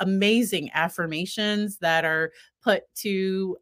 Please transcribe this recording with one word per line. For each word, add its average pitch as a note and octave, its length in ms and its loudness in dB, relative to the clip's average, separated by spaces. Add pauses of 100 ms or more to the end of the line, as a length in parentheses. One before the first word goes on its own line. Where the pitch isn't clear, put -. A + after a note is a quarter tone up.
amazing G3 720 2
affirmations F3+ 1040 -2
that E3 260 2
are D#3+ 280 0 (300)
put G3+ 200 2 (120)
to F#3+ 680 -2